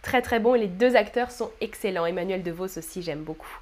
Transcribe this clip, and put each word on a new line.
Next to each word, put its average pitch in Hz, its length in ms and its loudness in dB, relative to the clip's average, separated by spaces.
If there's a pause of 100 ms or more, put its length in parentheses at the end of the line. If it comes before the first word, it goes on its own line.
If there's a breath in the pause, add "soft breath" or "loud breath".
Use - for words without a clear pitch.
Très, 247 200 2
très 240 180 0
bon 240 160 6
et 240 40 6
les 214 80 0
deux 233 280 4
acteurs 240 360 4
sont - 280 -6
excellents. 190 460 -2
Emmanuel 185 360 -2
DeVos 175 360 -6
aussi, 175 240 -10
j'aime 156 220 -6
beaucoup. 160 380 -10